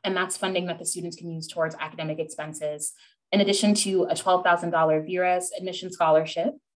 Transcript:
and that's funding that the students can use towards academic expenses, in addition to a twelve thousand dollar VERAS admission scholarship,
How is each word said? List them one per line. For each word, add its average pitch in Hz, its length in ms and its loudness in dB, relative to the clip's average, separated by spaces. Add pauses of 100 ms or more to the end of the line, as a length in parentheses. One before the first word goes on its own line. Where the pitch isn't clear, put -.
and 190 140 -2
that's 185 200 -2
funding 185 300 -2
that 170 140 -6
the 170 40 -12
students 170 320 -6
can 170 140 -10
use 160 160 -8
towards 160 320 -4
academic 156 400 -6
expenses, 151 760 -6 (380)
in 202 100 4
addition 202 340 4
to 190 360 2
a 165 60 0
twelve 180 260 2
thousand 170 280 4
dollar 156 300 4
VERAS 180 560 0
admission 180 360 -8
scholarship, 160 600 2 (240)